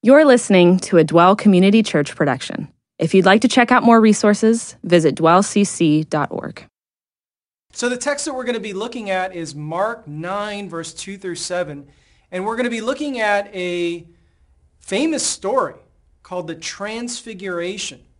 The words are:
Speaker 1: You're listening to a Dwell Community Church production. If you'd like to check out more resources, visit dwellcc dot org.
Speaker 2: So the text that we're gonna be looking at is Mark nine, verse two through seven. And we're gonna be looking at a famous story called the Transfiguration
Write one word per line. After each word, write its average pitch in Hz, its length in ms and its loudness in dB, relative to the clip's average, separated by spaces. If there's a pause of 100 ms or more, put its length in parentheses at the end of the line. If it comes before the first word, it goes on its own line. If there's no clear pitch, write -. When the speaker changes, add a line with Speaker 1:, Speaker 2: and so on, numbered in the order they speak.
Speaker 1:
You're 277 220 8
listening 185 540 4
to - 180 0
a 160 60 6
Dwell 170 320 4
Community 202 480 4
Church 147 320 -4
production. - 580 -6 (240)
If 160 160 -2
you'd 190 140 6
like 202 140 4
to 262 60 2
check 240 240 2
out 254 120 4
more 233 180 6
resources, 220 840 2
visit 165 300 4
dwellcc 165 960 2
dot 147 220 -4
org. - 340 -12 (1040)
Speaker 2:
So - 160 -6
the 247 100 -4
text 285 280 -6
that 302 80 -6
we're 254 120 -8
gonna 233 140 -4
be 202 140 -10
looking 220 380 -8
at 185 240 -4
is 165 180 -10
Mark 175 540 -6
nine, 196 600 -8
verse 165 280 -12
two 196 240 -14
through 180 160 -10
seven. 151 520 -8 (440)
And 185 160 -6
we're 226 80 -4
gonna 240 160 -4
be 226 100 -6
looking 277 380 -6
at 208 360 -2
a 175 520 -6 (720)
famous 294 440 -4
story 190 520 -4 (480)
called 180 240 -10
the 165 80 -10
Transfiguration 196 1500 -10 (180)